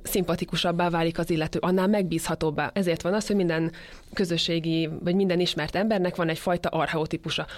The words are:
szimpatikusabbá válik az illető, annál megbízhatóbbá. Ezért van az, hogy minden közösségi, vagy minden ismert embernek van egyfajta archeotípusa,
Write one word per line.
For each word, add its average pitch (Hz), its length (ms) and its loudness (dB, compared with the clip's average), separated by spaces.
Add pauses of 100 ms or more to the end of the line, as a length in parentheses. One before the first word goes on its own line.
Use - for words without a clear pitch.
szimpatikusabbá 175 840 0
válik 165 300 0
az 165 100 -2
illető, 156 320 0
annál 185 260 4
megbízhatóbbá. 165 840 0
Ezért 175 280 0
van 175 120 0
az, 208 140 -2
hogy 208 80 0
minden 165 360 2 (420)
közösségi, 165 760 0 (140)
vagy 175 120 2
minden 185 240 4
ismert 156 360 -2
embernek 185 400 2
van 170 140 0
egyfajta 175 400 0
archeotípusa, 160 760 -2 (120)